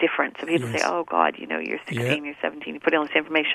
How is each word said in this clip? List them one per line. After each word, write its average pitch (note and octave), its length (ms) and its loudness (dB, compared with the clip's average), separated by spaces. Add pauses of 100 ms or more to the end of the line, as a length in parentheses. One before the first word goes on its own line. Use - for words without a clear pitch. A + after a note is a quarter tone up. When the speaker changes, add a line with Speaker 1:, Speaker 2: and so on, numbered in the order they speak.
Speaker 1:
different. D3 360 0
So - 60 -8
people D#3+ 240 0
Speaker 2:
Yes. A#2 100 0
Speaker 1:
say, - 80 2
"Oh, E3+ 160 0
God, E2 260 4 (100)
you - 60 -10
know, D#2+ 200 -2
you're - 200 -6
sixteen, B2+ 380 0
Speaker 2:
Yeah. D3 60 -8
Speaker 1:
you're D3 100 -14
seventeen, D#3 360 -6
you C#3+ 40 -12
put D#3+ 140 2
all D3+ 100 4
this C#3+ 100 -4
information D#3 400 2